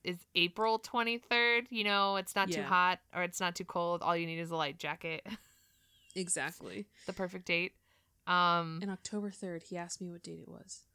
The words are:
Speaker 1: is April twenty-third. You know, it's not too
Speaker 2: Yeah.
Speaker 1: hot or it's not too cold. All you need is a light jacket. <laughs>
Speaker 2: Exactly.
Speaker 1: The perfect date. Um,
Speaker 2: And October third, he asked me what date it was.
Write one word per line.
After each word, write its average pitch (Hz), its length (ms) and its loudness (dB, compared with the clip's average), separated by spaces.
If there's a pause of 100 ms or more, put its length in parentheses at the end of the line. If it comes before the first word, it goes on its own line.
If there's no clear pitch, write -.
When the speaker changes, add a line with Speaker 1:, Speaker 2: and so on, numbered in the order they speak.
Speaker 1:
is 175 140 -4 (160)
April 220 440 2
twenty-third. 233 920 2
You 220 140 0
know, 202 320 4
it's 190 200 -4
not 196 140 4
too 160 100 0
Speaker 2:
Yeah. 143 60 -4
Speaker 1:
hot 180 320 4 (160)
or 180 80 -2
it's 175 180 -4
not 180 160 0
too 185 80 -6
cold. 170 380 -2
All 170 140 4
you 170 100 0
need 165 140 -4
is 165 100 -6
a 165 60 -2
light 151 220 -2
jacket. 156 540 -6
<laughs> 220 40 -8 (800)
Speaker 2:
Exactly. 180 720 -4 (200)
Speaker 1:
The 190 60 -4
perfect 185 320 -6
date. 175 280 0 (560)
Um, 170 540 4
Speaker 2:
And 202 60 -4
October 202 440 -6
third, 175 320 -8
he - 120 -10
asked 175 240 -8
me 180 120 -8
what 170 100 -16
date 165 160 -12
it 165 100 -18
was. - 340 -16 (120)